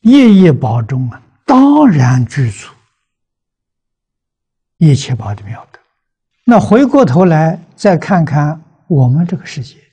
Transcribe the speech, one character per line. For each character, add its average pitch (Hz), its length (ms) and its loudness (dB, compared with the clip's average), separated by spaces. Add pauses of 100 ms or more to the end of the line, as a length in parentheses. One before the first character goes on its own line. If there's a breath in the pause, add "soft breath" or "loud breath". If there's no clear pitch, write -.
夜 240 320 4
夜 185 200 4
宝 117 280 -2
中 123 300 -6
啊， - 100 -20 (240)
当 285 440 2
然 127 380 0
具 127 240 -4
足 - 180 -18 (2000)
一 151 180 2
切 123 200 -4
宝 104 200 -10
的 101 100 -16
妙 104 280 -16
德。 - 80 -20 (640)
那 233 160 2
回 226 260 0
过 269 180 2
头 165 200 0
来 160 360 0 (160)
再 185 220 0
看 175 260 -2
看 151 380 -4 (240)
我 135 220 0
们 160 180 0
这 180 100 -8
个 - 80 -14
世 - 180 -14
界 - 140 -20 (160)